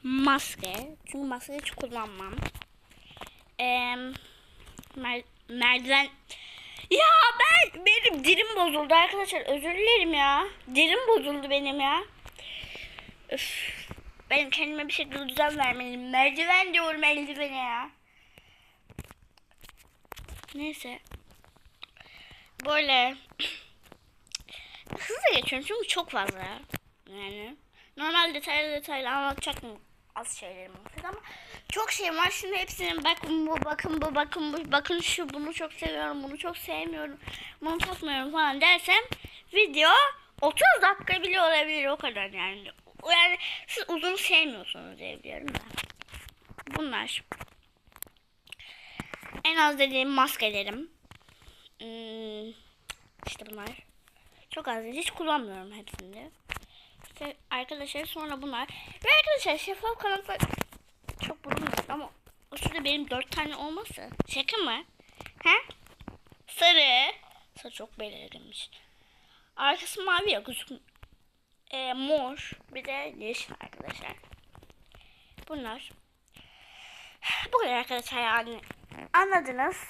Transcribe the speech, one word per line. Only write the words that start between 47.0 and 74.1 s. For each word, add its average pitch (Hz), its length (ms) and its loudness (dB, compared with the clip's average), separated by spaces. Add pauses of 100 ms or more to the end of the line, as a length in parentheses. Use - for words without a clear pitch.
En 320 120 4
az 294 220 6
dediğim 269 300 2
maskelerim. 240 840 0 (880)
Hmm, 220 720 -10 (800)
işte - 240 -12
bunlar. 208 180 -12 (840)
Çok 302 180 -8
az, 226 160 -6
hiç 269 260 -6
kullanmıyorum 214 640 -4
hepsini. 208 580 -18 (840)
İşte 285 220 -12 (140)
arkadaşlar 285 540 -8
sonra 302 380 -10
bunlar. 269 260 -6 (360)
Ve 453 40 2 (100)
arkadaşlar 539 400 2
şeffaf 440 400 -6
kanatlar 392 400 -4 (880)
çok - 180 -12
burun 302 240 -4 (200)
ama 285 220 -8 (420)
o 285 40 -14
şurada 311 280 -4
benim 285 260 -2
dört 254 200 -6
tane 302 260 -6
olması. 311 540 -10 (180)
Şaka 277 280 -4
mı? 302 280 -2 (600)
He? 403 300 4 (720)
Sarı. 302 640 6 (500)
Sarı 240 100 -16
çok - 260 -16
belirginmiş. - 720 -14 (840)
Arkası 339 460 -2
mavi 381 280 0
ya, 214 100 0
gözük-, - 400 -14 (880)
e, 262 240 -4
mor. 269 560 -2 (240)
Bir 262 100 -10
de 277 340 -8
yeşil 214 420 -8
arkadaşlar. - 520 -14 (1400)